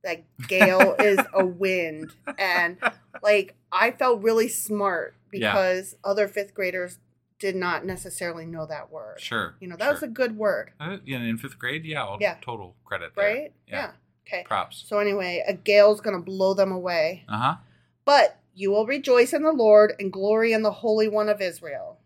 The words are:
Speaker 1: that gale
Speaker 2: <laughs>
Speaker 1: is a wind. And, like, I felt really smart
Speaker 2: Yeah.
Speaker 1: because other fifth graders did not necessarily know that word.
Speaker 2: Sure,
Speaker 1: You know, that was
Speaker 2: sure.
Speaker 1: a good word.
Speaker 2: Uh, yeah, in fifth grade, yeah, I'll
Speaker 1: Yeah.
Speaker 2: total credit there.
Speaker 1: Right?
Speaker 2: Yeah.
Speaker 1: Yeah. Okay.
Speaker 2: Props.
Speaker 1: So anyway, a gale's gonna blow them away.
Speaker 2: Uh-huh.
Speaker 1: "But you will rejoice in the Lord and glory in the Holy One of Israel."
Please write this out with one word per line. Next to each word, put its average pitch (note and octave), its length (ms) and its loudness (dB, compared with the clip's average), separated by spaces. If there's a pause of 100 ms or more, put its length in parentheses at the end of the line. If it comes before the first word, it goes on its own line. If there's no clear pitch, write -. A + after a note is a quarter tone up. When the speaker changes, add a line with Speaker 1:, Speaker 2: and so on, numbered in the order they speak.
Speaker 1:
that E3+ 200 -8 (240)
gale F#3+ 480 6
Speaker 2:
<laughs> - 40 -4
Speaker 1:
is G#3 200 4 (140)
a F#3+ 120 2
wind. E3+ 680 -4 (260)
And, F3+ 400 -2 (460)
like, G#3 320 2 (160)
I G#3 200 2
felt B3 300 0
really A3+ 280 2
smart G3 680 -4 (160)
Speaker 2:
Yeah. G3+ 220 -2
Speaker 1:
because F#3 500 0
other G3+ 240 0
fifth G3+ 260 -8
graders F3+ 460 -6 (400)
did G3 160 -4
not F3+ 300 -4
necessarily F3 600 -10
know E3 220 -10
that D3+ 240 -12
word. A2 300 -16
Speaker 2:
Sure, G#2 380 -6
Speaker 1:
You - 100 -16
know, - 80 -16
that A#3 140 -2
was - 80 -2
Speaker 2:
sure. C#4+ 100 -8
Speaker 1:
a - 20 -12
good A#3 260 -4
word. G3+ 420 -2
Speaker 2:
Uh, F3 260 -10
yeah, C3 140 -6
in A#2 180 -4
fifth C3+ 200 -14
grade, D3 280 -6
yeah, D3+ 180 -6
I'll G2+ 160 -8
Speaker 1:
Yeah. G3 220 -2
Speaker 2:
total G#2 420 -12
credit E2+ 320 -10
there. G3+ 100 0
Speaker 1:
Right? B3 280 -8 (140)
Speaker 2:
Yeah. - 100 -12
Speaker 1:
Yeah. C#4 140 -10 (360)
Okay. F3+ 180 -8
Speaker 2:
Props. - 420 -6
Speaker 1:
So G#3 120 -2
anyway, G3 480 -2
a G3+ 60 -2
gale's G#3 480 6
gonna G3 200 -2
blow F#3+ 320 0
them F#3+ 180 2
away. F3 560 -2
Speaker 2:
Uh-huh. B2 280 -2 (500)
Speaker 1:
"But C#4+ 340 6 (140)
you G3 160 -4
will G#3 160 2
rejoice B3+ 480 2
in D4 80 0
the D#4 100 2
Lord G#3+ 480 8
and G3 140 -6
glory G#3+ 400 0
in A3 80 2
the G#3+ 100 2
Holy A3 360 0
One G#3+ 200 0
of G#3 140 0
Israel." D#3+ 640 -8